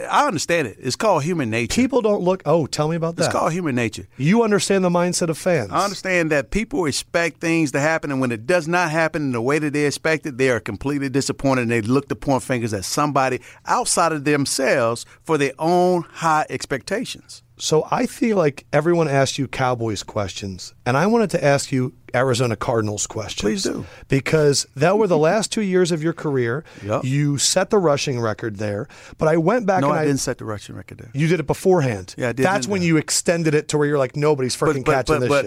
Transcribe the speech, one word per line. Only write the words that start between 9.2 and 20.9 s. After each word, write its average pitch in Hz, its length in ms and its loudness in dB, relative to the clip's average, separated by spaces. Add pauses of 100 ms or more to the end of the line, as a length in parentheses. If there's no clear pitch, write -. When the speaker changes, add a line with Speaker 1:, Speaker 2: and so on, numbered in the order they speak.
Speaker 1:
in 135 100 -2
the 117 80 -2
way 139 200 2
that 151 120 -2
they 147 140 0
expect 160 400 -2
it, 135 100 -8
they 131 140 2
are 117 80 2
completely 139 500 -4
disappointed, 131 540 0
and 113 80 0
they 117 100 2
look 127 280 0
to 131 80 -4
point 131 260 0
fingers 117 320 -2
at 92 100 -4
somebody 135 560 0 (260)
outside 185 440 0
of 151 140 -4
themselves 143 840 0 (160)
for 156 160 0
their 139 180 0
own 180 460 2 (120)
high 156 360 0
expectations. - 920 -8 (160)
Speaker 2:
So - 300 0
I 226 160 0
feel 226 300 0
like 156 360 0
everyone 160 360 2
asked 135 280 2
you 135 120 -2
Cowboys 113 560 -2
questions, 98 720 -8 (120)
and 123 100 2